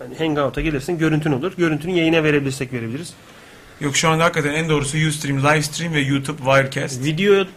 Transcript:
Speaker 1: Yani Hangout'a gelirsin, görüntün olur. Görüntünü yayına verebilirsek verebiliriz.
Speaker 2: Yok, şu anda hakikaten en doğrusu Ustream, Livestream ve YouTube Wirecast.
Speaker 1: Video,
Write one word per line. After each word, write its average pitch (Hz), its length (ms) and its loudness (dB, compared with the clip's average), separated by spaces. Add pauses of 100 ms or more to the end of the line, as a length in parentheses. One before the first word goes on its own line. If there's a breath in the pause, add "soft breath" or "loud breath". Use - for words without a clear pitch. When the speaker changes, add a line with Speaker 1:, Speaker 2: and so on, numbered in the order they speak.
Speaker 1:
Yani 123 160 -14
Hangout'a 147 440 0
gelirsin, 151 360 -2
görüntün 156 340 2
olur. 147 260 -2
Görüntünü 165 340 0
yayına 165 320 2
verebilirsek 139 500 0
verebiliriz. 123 400 -8 (680 loud breath)
Speaker 2:
Yok, 143 160 -2
şu 165 120 2
anda 160 140 4
hakikaten 156 300 0
en 160 160 -2
doğrusu 147 280 0 (100)
Ustream, 139 320 -2
Livestream 151 540 0
ve 151 80 0
YouTube 139 360 -2
Wirecast. 135 680 0
Speaker 1:
Video, 190 420 4 (120)